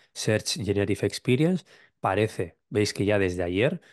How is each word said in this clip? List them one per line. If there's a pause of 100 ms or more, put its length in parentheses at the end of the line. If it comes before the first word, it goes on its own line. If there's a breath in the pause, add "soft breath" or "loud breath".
(140 soft breath)
Search
Generative
Experience. (340 loud breath)
Parece, (120)
veis
que
ya
desde
ayer (120)